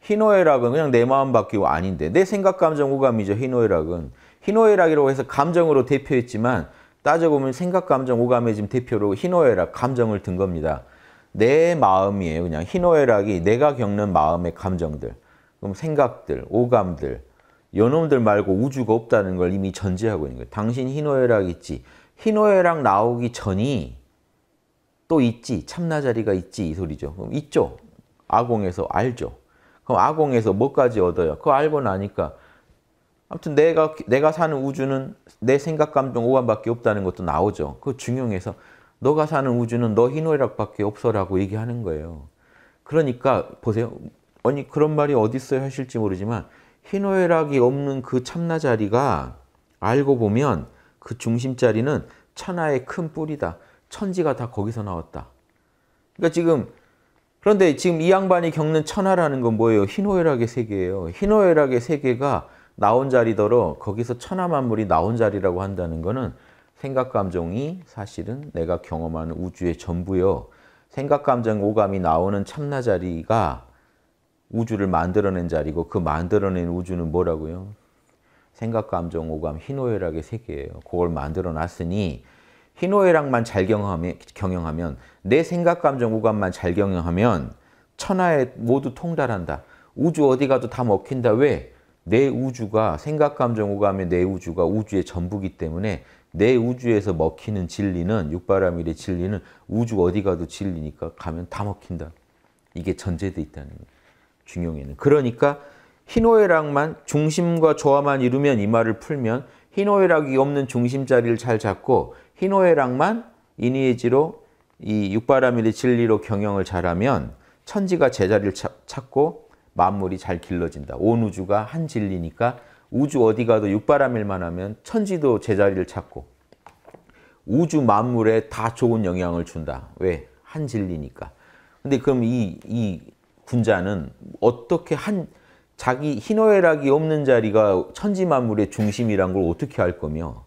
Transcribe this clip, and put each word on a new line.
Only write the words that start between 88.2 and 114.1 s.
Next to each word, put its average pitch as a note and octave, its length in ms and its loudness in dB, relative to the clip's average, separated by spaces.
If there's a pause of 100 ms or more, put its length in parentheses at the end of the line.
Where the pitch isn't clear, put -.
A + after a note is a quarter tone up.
모두 C3+ 380 -2
통달한다. A#2 720 -4 (320)
우주 D3+ 340 2
어디 C3 180 2
가도 B2+ 220 0
다 B2 160 -4
먹힌다. A#2 480 0
왜? A#2 400 0 (300)
내 A#2+ 260 2
우주가, A2+ 680 -2
생각, D3 380 -2
감정, G#2+ 380 -2
오감의 G2 340 0
내 F2+ 160 2
우주가 F2+ 420 -2
우주의 G2+ 380 -2
전부기 F#2 540 -6
때문에 E2+ 460 -6 (280)
내 G#2+ 240 4
우주에서 A#2 580 0
먹히는 E2+ 540 -4
진리는, F2+ 640 -4
육바라밀의 F2 640 -2
진리는 F#2 460 -6 (260)
우주 A2+ 340 -2
어디 F#2 220 2
가도 F2 240 -2
진리니까 D#2+ 680 -10
가면 E2+ 340 -10
다 - 160 -8
먹힌다. E2 460 -10 (640)
이게 E2+ 200 -4
전제돼 F2+ 460 -6
있다는 D2 260 -12
거예요. D#2 180 -20 (600)
중용에는. D2+ 500 -8
그러니까 C#3+ 640 2 (480)
희노애락만, E3 960 2
중심과 D#3 720 2
조화만 C#3+ 460 2
이루면, C3 380 2
이 G2+ 80 0
말을 A2+ 320 2
풀면 B2+ 460 -4 (260)
희노애락이 F3+ 640 2
없는 C#3 300 2
중심 B2 380 -2
자리를 A#2+ 320 4
잘 A2+ 220 -2
잡고 G2 560 0 (200)
희노애락만 F3+ 880 2 (320)
이니에지로 C3 840 0 (360)